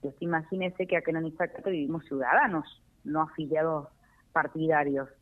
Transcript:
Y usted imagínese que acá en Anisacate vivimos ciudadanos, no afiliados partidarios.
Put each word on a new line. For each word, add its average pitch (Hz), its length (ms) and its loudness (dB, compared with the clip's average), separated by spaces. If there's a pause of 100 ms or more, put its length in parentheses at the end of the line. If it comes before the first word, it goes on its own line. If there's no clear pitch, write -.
Y 143 60 -2
usted - 120 -12
imagínese 180 640 -2
que 180 120 0
acá 165 140 -2
en 165 60 0
Anisacate 165 540 -4
vivimos 156 340 -2
ciudadanos, 156 800 0 (220)
no 151 160 0
afiliados 156 640 0 (460)
partidarios. 147 760 2 (120)